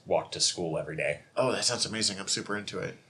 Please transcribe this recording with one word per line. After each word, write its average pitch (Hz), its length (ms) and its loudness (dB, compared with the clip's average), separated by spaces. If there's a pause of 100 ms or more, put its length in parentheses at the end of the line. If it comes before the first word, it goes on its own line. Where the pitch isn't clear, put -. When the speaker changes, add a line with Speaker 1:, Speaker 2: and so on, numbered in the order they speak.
Speaker 1:
walk 82 260 2
to 78 80 -2
school 80 380 2
every 76 180 -4
day. 73 240 0 (160)
Speaker 2:
Oh, 127 160 4
that 98 120 0
sounds 120 220 2
amazing. 101 340 0
I'm 95 80 -6
super 104 280 -2
into 104 220 -6
it. 90 180 -4 (140)